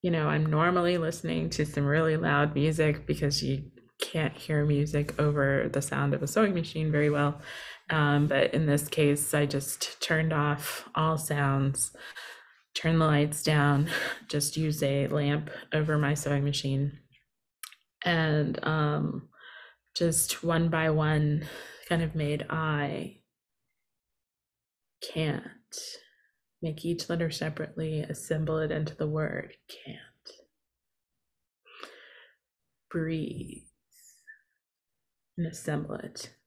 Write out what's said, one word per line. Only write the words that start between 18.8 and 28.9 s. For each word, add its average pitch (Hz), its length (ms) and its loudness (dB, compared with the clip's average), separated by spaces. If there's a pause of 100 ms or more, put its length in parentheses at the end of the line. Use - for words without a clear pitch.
just - 480 0
one 165 260 2
by 160 220 2
one 151 560 2 (420)
kind 165 140 2
of 156 100 -4
made 151 360 -2
"I 156 720 -2 (1800)
can't," - 500 -4 (1120)
make 156 220 -6
each 170 260 -4
letter 170 200 0
separately, 156 680 -4
assemble 156 580 -4
it 156 140 -2
into 156 240 -4